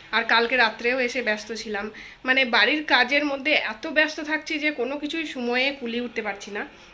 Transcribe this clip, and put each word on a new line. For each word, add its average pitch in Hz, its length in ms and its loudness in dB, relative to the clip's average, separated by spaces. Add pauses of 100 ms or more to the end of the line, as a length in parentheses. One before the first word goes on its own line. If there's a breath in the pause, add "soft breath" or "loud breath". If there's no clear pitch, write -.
(120)
আর 226 120 2
কালকে 233 340 2
রাত্রেও 233 420 2
এসে 247 220 -2
ব্যস্ত 214 300 -2
ছিলাম। 214 380 -6 (360 loud breath)
মানে 262 200 4
বাড়ির 240 380 4
কাজের 277 420 4
মধ্যে 277 260 0
এত 226 360 0
ব্যস্ত 302 320 2
থাকছি 302 400 -4
যে 302 120 0
কোনো 269 260 -4
কিছুই 302 280 -6
সময়ে 254 540 0
কুলিয়ে 240 240 -4
উঠতে 233 180 -6
পারছি 202 300 -8
না, 220 160 -6 (260 soft breath)